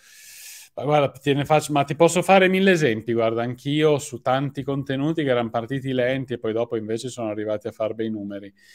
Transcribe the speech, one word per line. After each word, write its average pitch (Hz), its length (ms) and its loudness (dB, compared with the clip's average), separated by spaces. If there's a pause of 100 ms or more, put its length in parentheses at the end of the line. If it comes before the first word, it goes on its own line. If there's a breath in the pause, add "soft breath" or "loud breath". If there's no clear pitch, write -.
(760 loud breath)
Ma 113 80 -8
guarda, 143 280 2
te - 220 0
ne 139 120 0
faccio, 151 260 2
ma 143 140 2
ti 143 100 -6
posso 170 260 4
fare 190 280 6
mille 190 220 4
esempi, 120 420 0
guarda, 113 280 2
anch'io 143 560 0
su 123 220 -10
tanti 135 420 -2
contenuti 139 640 -2
che 135 60 0
erano 117 200 0
partiti 127 440 -4
lenti 131 400 -2
e 117 40 -4
poi 110 140 -4
dopo 117 240 -2
invece 113 320 -6
sono 113 220 -8
arrivati 107 400 -4
a - 20 -8
far 110 220 -4
bei 113 160 -4
numeri. 101 440 -10 (220 soft breath)